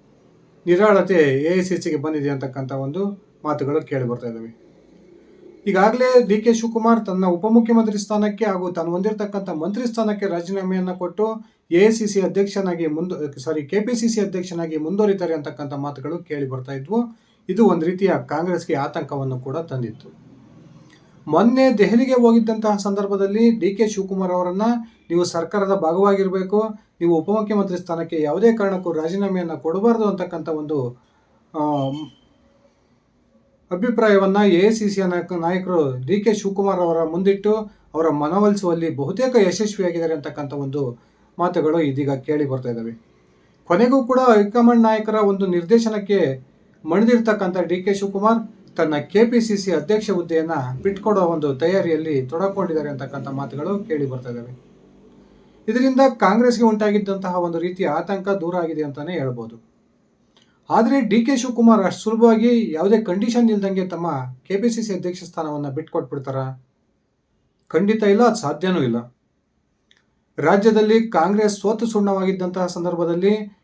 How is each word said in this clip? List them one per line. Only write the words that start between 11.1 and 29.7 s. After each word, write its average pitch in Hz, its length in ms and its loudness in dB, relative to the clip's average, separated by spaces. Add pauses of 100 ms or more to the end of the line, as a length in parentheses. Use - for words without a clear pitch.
ಎ 170 80 4
ಐ 220 120 6
ಸಿ 220 160 -2
ಸಿ 196 140 0
ಅಧ್ಯಕ್ಷನಾಗಿ 185 680 -2
ಮುಂದು-, 151 520 -6
ಸಾರಿ, 151 260 -6
ಕೆ 190 140 -2
ಪಿ 240 160 -2
ಸಿ 226 140 0
ಸಿ 220 120 -2
ಅಧ್ಯಕ್ಷನಾಗಿ 170 560 -6
ಮುಂದುವರಿತಾರೆ 180 560 0
ಅಂತಕ್ಕಂಥ 147 400 -8
ಮಾತುಗಳು 143 440 -8
ಕೇಳಿ 147 320 -8
ಬರ್ತಾ 131 240 -10
ಇದ್ವು. 156 260 -4 (500)
ಇದು 202 160 4
ಒಂದು 165 200 2
ರೀತಿಯ 185 260 0 (160)
ಕಾಂಗ್ರೆಸ್ಗೆ 175 480 -4
ಆತಂಕವನ್ನು 139 640 -6
ಕೂಡ 135 180 -8
ತಂದಿತ್ತು. 127 680 -10 (1040)
ಮೊನ್ನೆ 233 500 4
ದೆಹಲಿಗೆ 233 360 4
ಹೋಗಿದ್ದಂತಹ 226 640 4
ಸಂದರ್ಭದಲ್ಲಿ 202 840 2
ಡಿ 196 160 0
ಕೆ 220 120 2
ಶಿವಕುಮಾರ್ 190 440 -4
ಅವರನ್ನ, 180 300 -2 (480)
"ನೀವು 170 140 2
ಸರ್ಕಾರದ 185 520 -2
ಭಾಗವಾಗಿರ್ಬೇಕು, 190 880 0 (380)
ನೀವು 170 160 2
ಉಪಮುಖ್ಯಮಂತ್ರಿ 202 600 -2
ಸ್ಥಾನಕ್ಕೆ 165 440 -6
ಯಾವುದೇ 185 320 4
ಕಾರಣಕ್ಕೂ 190 380 -2
ರಾಜೀನಾಮೆಯನ್ನ 175 600 -2
ಕೊಡಬಾರ್ದು" 202 500 0